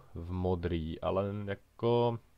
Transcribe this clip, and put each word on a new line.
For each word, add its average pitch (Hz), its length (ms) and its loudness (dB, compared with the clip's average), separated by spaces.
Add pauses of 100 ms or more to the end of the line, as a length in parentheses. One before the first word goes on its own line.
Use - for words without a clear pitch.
(140)
v 85 180 -8
modrý, 87 680 0
ale 92 240 0 (220)
jako 117 720 0 (200)